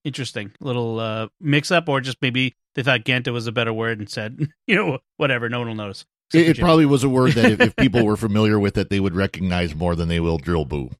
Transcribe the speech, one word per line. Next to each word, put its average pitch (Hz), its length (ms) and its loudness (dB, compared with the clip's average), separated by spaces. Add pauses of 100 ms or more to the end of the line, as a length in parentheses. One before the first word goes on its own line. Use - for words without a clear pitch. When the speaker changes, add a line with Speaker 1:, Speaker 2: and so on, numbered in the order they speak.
Speaker 1:
Interesting. 123 480 -8 (100)
Little, 120 380 -4
uh, 110 300 -6 (140)
mix-up, 160 480 0
or 135 100 0
just 127 220 -8
maybe 127 320 -2 (200)
they 131 80 -4
thought 123 220 0
ganta 123 300 -2
was 117 140 -6
a 113 40 -8
better 113 220 -2
word 113 240 -4
and 104 100 -10
said, 110 300 -10 (200)
<laughs> - 80 -18
you 185 100 2
know, 170 240 -2 (180)
"Whatever, 123 320 -2
no 120 80 -6
one 120 100 -6
will 113 60 -10
notice." 104 320 -12 (260)
Except 160 80 6
Speaker 2:
It, 170 60 6
Speaker 1:
for 165 60 4
Speaker 2:
it - 20 6
Speaker 1:
Jimmy. 165 100 -2
Speaker 2:
probably 160 220 6
was 139 180 4
a 139 60 2
word 127 220 4
that 113 200 4
if, 104 80 0
if 117 160 2
people 117 260 4
Speaker 1:
<laughs> 107 40 4
Speaker 2:
were 107 100 2
familiar 107 420 2
with 101 200 2
it, 95 100 -2
they 101 120 0
would 95 140 0
recognize 90 600 -2
more 85 200 -2
than 82 140 -2
they 85 120 0
will 82 180 0
drill 80 260 -2
boo. 69 240 -6 (120)